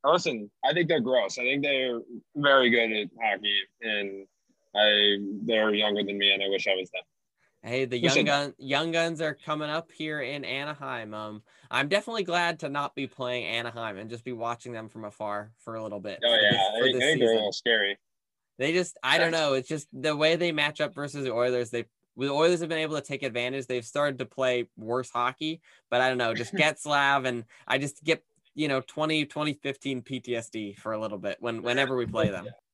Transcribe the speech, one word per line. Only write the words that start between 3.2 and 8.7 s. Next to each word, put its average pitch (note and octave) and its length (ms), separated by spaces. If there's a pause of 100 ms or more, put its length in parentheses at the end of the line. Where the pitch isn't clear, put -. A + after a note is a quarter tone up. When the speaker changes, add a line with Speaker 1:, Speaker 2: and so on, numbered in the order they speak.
Speaker 1:
hockey, G2+ 360 (240)
and G2+ 440 (500)
I, G#2 420 (280)
they're A2 280
younger G#2 320
than G2+ 120
me, G2+ 140
and G2 100
I G2 60
wish G2 200
I F#2+ 80
was F#2 160
them. F2+ 100 (600)
Speaker 2:
Hey, B2 220
the B2 160
Speaker 1:
Listen. C3 200
Speaker 2:
young D3+ 60
gun, C#3+ 320
young C#3 360